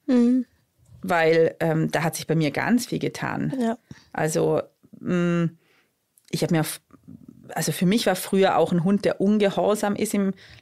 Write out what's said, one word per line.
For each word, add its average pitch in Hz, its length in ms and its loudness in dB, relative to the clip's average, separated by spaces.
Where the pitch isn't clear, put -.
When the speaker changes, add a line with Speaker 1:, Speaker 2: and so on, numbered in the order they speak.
Speaker 1:
Mhm. 247 380 4
Speaker 2:
weil, 165 580 4
ähm, 160 300 0
da 151 120 0
hat 160 140 -2
sich - 100 -12
bei 156 80 0
mir 156 160 0
ganz 165 360 0
viel - 120 -4
getan. - 600 -6
Speaker 1:
Ja. 233 200 -4
Speaker 2:
Also, 160 480 -2
mm, 175 460 0
ich - 120 -4
hab 156 80 0
mir 165 100 2
f-, - 200 -6
also 160 180 -2
für 180 140 0
mich 220 200 2
war 190 100 2
früher 190 400 2
auch 160 160 2
ein 170 120 2
Hund, 196 200 0
der - 160 -2
ungehorsam 202 760 0
ist 214 180 -4
im 196 200 0